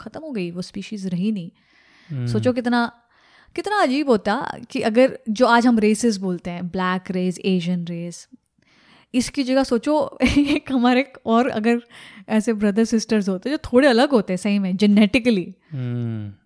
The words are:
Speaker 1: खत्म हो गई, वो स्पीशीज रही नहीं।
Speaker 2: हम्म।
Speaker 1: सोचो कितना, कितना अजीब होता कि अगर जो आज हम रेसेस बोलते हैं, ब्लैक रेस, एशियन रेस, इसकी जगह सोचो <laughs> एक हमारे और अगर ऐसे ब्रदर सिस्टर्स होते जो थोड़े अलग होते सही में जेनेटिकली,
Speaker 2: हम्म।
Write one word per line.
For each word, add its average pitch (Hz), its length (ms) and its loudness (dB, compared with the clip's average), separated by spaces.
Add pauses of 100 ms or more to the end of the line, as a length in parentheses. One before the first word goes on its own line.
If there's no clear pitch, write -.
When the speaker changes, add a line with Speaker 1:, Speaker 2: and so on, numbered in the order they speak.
Speaker 1:
खत्म 220 200 -16
हो 311 100 -14
गई, 180 200 -6
वो 180 100 -10
स्पीशीज 190 460 -10
रही 185 240 -2
नहीं। 180 200 -8 (580)
Speaker 2:
हम्म। 127 180 -6
Speaker 1:
सोचो 226 260 0
कितना, 240 380 -2 (640)
कितना 392 200 -4
अजीब 294 340 0
होता 214 420 0 (180)
कि - 120 -6
अगर 226 380 2 (100)
जो 220 160 2
आज 233 220 4
हम 240 120 4
रेसेस 214 380 2
बोलते 185 320 -6
हैं, 175 180 -8
ब्लैक 185 440 -4
रेस, 185 340 -4
एशियन 180 400 -2
रेस, 170 440 -12 (840)
इसकी 254 300 -2
जगह 262 200 2
सोचो 285 580 -2
<laughs> 254 160 2
एक 294 340 0
हमारे 254 420 2 (120)
और 233 220 2
अगर 233 340 0 (480)
ऐसे 220 240 0
ब्रदर 208 300 0
सिस्टर्स 214 460 0
होते 185 200 -6
जो 302 80 -2
थोड़े 262 300 4
अलग 254 220 4
होते 196 280 2
सही 202 220 0
में 190 180 -2
जेनेटिकली, 208 760 4 (160)
Speaker 2:
हम्म। 120 640 -6 (120)